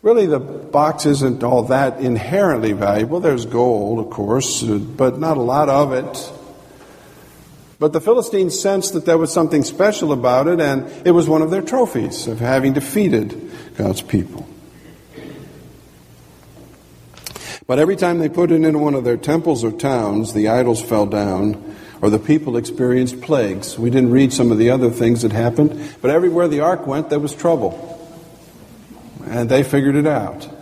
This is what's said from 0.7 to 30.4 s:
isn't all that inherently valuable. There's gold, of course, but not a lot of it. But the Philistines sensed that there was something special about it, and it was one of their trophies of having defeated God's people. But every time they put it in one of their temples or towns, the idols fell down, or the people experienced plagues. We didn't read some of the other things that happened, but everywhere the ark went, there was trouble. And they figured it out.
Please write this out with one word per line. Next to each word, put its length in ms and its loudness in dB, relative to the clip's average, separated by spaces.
isn't 360 0
all 200 2
that 360 0
inherently 720 0
valuable. 480 0
There's 260 0
gold, 500 0
of 140 -8
course, 500 -2
but 560 -2
not 200 -2
a 40 -2
lot 260 2
of 260 2
it. 380 -8
But 120 2
the 80 0
Philistines 580 0
sensed 360 -2
that 120 -4
there 120 4
was 160 0
something 300 2
special 500 0
about 340 2
it, 140 2
and 460 -2
it 40 6
was 160 6
one 140 4
of 80 0
their 140 -2
trophies 640 -2
of 120 -6
having 340 2
defeated 760 -2
God's 260 -4
people. 460 -4
But 140 -2
every 160 2
time 240 -2
they 100 0
put 220 0
it 120 4
in 160 2
one 140 0
of 100 -2
their 140 0
temples 460 -2
or 80 0
towns, 640 -2
the 160 2
idols 320 2
fell 240 0
down, 720 -4
or 80 2
the 100 2
people 380 0
experienced 640 0
plagues. 580 -2
We 100 0
didn't 220 4
read 220 4
some 180 4
of 60 4
the 120 4
other 200 4
things 320 2
that 100 2
happened, 680 0
but 100 0
everywhere 360 4
the 120 0
ark 260 0
went, 240 -4
there 100 0
was 140 -6
trouble. 560 -2
And 240 -4
they 140 4
figured 320 2
it 120 2
out. 400 -4